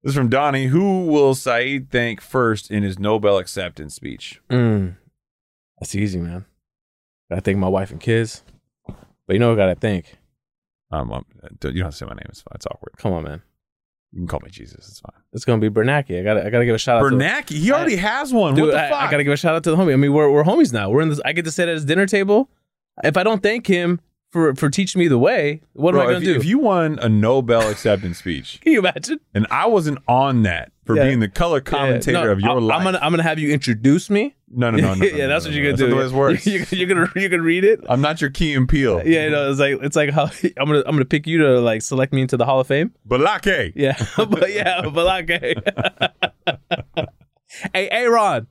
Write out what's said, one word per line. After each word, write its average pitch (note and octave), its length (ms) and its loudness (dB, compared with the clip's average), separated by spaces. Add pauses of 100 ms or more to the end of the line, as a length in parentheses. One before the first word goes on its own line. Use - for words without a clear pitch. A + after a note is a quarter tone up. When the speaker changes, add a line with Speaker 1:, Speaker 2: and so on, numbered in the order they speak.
Speaker 1:
this C#3 80 -4
is C#3 40 -2
from B2+ 140 2
Donnie. C3+ 380 0
Who F#3 380 0
will C#3+ 300 4
Saeed C3 560 -4
thank A#2 300 -2
first A#2 500 -2
in G#2 120 0
his F#2+ 140 -4
Nobel G#2 400 2
acceptance F2 580 -8
speech? - 540 -16
Speaker 2:
Mm. G#2+ 460 0 (840)
That's - 160 -12
easy, G2 240 -4
man. E2+ 260 -10 (840)
Gotta F2+ 120 -6
thank G2 180 0
my F#2 80 0
wife F#2+ 240 -2
and D#2+ 80 -14
kids. A2+ 440 -2 (440)
But - 460 -10
you G2+ 60 2
know A#2+ 140 4
who G#2 80 2
I - 60 4
gotta F2 80 0
thank? G2+ 420 -6 (760)
Speaker 1:
Um, C2+ 200 -6
um, B1 140 -10 (340)
don't, C2+ 140 -8
you E2+ 80 -4
don't F2+ 60 -4
have D2+ 60 -10
to - 40 -18
say - 80 -14
my - 80 -14
name. - 160 -18
It's - 120 -20
fine. - 140 -20
It's - 100 -16
awkward. - 320 -12
Speaker 2:
Come G2 160 -4
on, D#2+ 100 -4
man. D2 180 -12 (680)
Speaker 1:
You F2+ 80 -14
can E2+ 80 -8
call - 160 -6
me - 60 -20
Jesus. - 400 -20
It's - 100 -20
fine. - 220 -20 (120)
Speaker 2:
It's A2+ 120 -10
gonna A2+ 160 2
be G#2+ 80 2
Bernanke. A2+ 500 0
I F#2 40 -6
gotta, G2+ 220 0
I G#2+ 40 -6
gotta A#2+ 160 0
give A2+ 100 0
a A2 40 -4
shout A#2+ 240 0
out C3+ 60 2
to C3 60 2
Speaker 1:
Bernanke? F#3+ 340 -2
He D#3 220 0
already D4+ 260 0
Speaker 2:
I, E3+ 40 -4
Speaker 1:
has B3+ 320 -4
one. F3 220 2
Speaker 2:
dude, D#3 100 4
Speaker 1:
What D3+ 80 4
the D3 120 0
Speaker 2:
I, C#3 40 -6
Speaker 1:
fuck? C#3+ 140 0
Speaker 2:
I - 80 -2
gotta D3 120 2
give C#3+ 100 0
a C#3+ 40 0
shout E3 180 0
out E3 100 -4
to E3 60 2
the E3 60 2
homie. F3 160 2
I - 40 4
mean, C#3+ 160 4
we're, D3 180 4
we're D3 120 4
homies G3+ 300 4
now. G2+ 160 -2
We're C3+ 120 2
in D#3+ 80 0
this. D3 140 -4
I C#3 100 -2
get E3 120 -4
to D#3+ 60 -6
sit E3+ 180 -2
at E3 60 -2
his D#3 100 -6
dinner F3+ 220 2
table. G#3 420 2 (540)
If D3+ 120 2
I F#3 80 2
don't G#3+ 180 0
thank A3 260 -2
him F3 340 0 (300)
for, D#3+ 240 2
for D3 140 0
teaching F#3 300 -2
me E3+ 80 4
the C3 100 4
way, D#3 440 2 (120)
what E3 200 0
Speaker 1:
Bro, - 80 4
Speaker 2:
am B3+ 60 2
I - 40 2
gonna - 60 2
Speaker 1:
if D3+ 100 -4
you, F3+ 60 2
Speaker 2:
do? C3 60 2
Speaker 1:
if C3 60 -2
you A#3 140 2
won F3 420 2
a A#2+ 80 0
Nobel A2+ 600 2
acceptance G2 500 -2
speech D2 420 -10
Speaker 2:
<laughs> - 20 -20
Can D#4+ 100 4
you A#3 60 4
imagine? F#3+ 400 -4 (140)
Speaker 1:
and G#2 180 0
I F3 160 0
wasn't D#3 400 0
on B2+ 360 2
that E2+ 280 -2 (140)
for A#2 100 0
Speaker 2:
Yeah. C#3+ 100 4
Speaker 1:
being C3 140 0
the G#2+ 100 0
color E3+ 280 0
Speaker 2:
Yeah. C3+ 140 -6
Speaker 1:
commentator C3+ 420 0 (120)
Speaker 2:
No, G#2 60 2
Speaker 1:
of G2 100 0
your G#2+ 160 2
Speaker 2:
I'm, A#2 60 2
Speaker 1:
life. A2+ 160 2
Speaker 2:
I'm F#3 60 0
gonna, F#3 160 0
I'm D3+ 100 0
gonna E3 120 0
have D#3 160 -2
you D3 140 -2
introduce C3 560 0
me. G#3+ 260 0 (180)
Speaker 1:
No, B2 180 0
no, A2+ 60 2
no, - 160 2
no, F#3+ 120 0
Speaker 2:
<laughs> - 0 -
Yeah, D#3+ 120 0
Speaker 1:
no, C#3 120 -2
Speaker 2:
that's D#3+ 160 -2
Speaker 1:
no, D#3 60 -8
Speaker 2:
what D3 60 -4
Speaker 1:
no, C#3+ 40 -2
Speaker 2:
you're C#3+ 100 0
Speaker 1:
no. C3 60 -2
Speaker 2:
gonna - 0 -
Speaker 1:
That's - 20 -4
Speaker 2:
do. C3+ 40 2
Speaker 1:
not B2+ 60 2
the C3+ 60 2
way C3+ 80 0
this B2+ 100 -4
works. C#3 340 0
Speaker 2:
<laughs> F#3+ 240 -4
You, F#3 60 -2
you're F3+ 100 -2
gonna, F3+ 280 0
you're F#3+ 140 -2
gonna E3+ 140 -2
read F3 220 0
it. G#3+ 140 4 (100)
Speaker 1:
I'm B2+ 120 2
not D3+ 200 0
your C#3+ 80 -2
Key D3+ 240 -2
and C3 160 2
Peele. B2 360 2
Speaker 2:
Yeah, D#3+ 200 2
you D#3 60 -2
know, C#3+ 200 0
it's C3+ 80 -2
like, C#3 220 2
it's C#3+ 160 -4
like D3 140 2
how D3 140 2
<laughs> - 180 -8 (140)
I'm C#3 100 0
gonna, D3+ 180 4
I'm D3 100 -2
gonna C3 100 2
pick D3+ 220 -2
you E3 120 0
to, C3 220 4
like, A2 200 0
select C3 320 -2
me C3+ 80 2
into B2+ 160 -2
the A#2 80 2
Hall C3 160 2
of B2+ 60 -2
Fame. C#3+ 260 -2 (140)
Speaker 1:
Balake. D3+ 680 0
Speaker 2:
Yeah, C3+ 200 0 (140)
<laughs> - 80 -6
but F#3 360 0
yeah, F3+ 300 -2
Balake. E3+ 720 -2 (920)
<laughs> - 600 -6 (640)
Hey, F#3+ 160 -2
Aaron. G#3+ 600 2